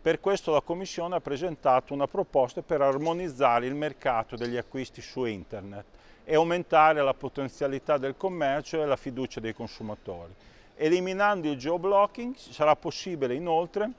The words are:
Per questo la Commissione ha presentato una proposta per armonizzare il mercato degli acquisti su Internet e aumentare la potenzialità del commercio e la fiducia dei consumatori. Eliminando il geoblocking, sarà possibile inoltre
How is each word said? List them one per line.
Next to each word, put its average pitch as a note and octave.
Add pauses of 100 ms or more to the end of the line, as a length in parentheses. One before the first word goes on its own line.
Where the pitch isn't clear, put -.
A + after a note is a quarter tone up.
Per D#3+
questo F#3+
la D3
Commissione F3
ha D#3+
presentato C#3+
una C#3
proposta D3+
per D3+
armonizzare C#3
il C3
mercato C3
degli A#2+
acquisti B2
su B2+
Internet G2+ (400)
e D#3
aumentare D#3+
la C3+
potenzialità C#3
del C3+
commercio D#3
e D3+
la C3+
fiducia B2+
dei A2
consumatori. G2+ (420)
Eliminando F#3
il C#3
geoblocking, G3
sarà D3+
possibile C#3+
inoltre F3